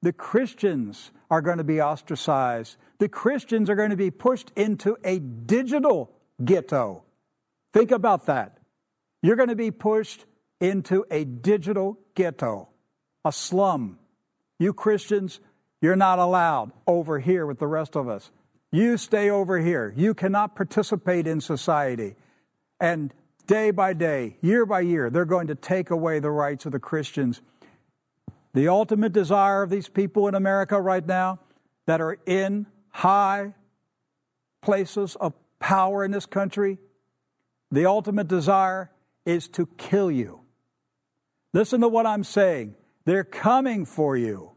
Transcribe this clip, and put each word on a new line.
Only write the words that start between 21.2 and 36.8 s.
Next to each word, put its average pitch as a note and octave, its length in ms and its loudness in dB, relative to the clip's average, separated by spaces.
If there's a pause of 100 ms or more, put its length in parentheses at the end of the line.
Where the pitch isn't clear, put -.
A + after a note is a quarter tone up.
in D#3+ 140 -2
society. C3 720 -2 (640)
And D#3+ 340 0 (340)
day G#3+ 240 2
by F#3+ 220 0
day, D3 480 -2
year A3+ 240 4
by F#3+ 160 0
year, E3+ 280 0
they're E3 160 0
going E3+ 220 0
to D3+ 80 -4
take F#3 340 -4
away D#3+ 300 -2
the D3 120 -2
rights D3 340 -2
of D#3 60 -8
the C3+ 80 -4
Christians. C3+ 640 -4 (1120)
The C#3 160 2
ultimate G#3 440 2
desire G3 500 2
of F#3 60 -4
these G3 200 -4
people G3+ 380 0
in G3+ 80 0
America G3 460 0
right F#3 240 0
now F#3 340 -2 (480)
that D#3+ 140 2
are D#3+ 240 -4
in F#3+ 400 -2 (240)
high G3+ 640 2 (1080)
places G3 560 -2
of E3 160 -4 (260)
power F#3+ 440 2
in G3 80 -2
this G3+ 140 -6
country, G3 520 -2 (920)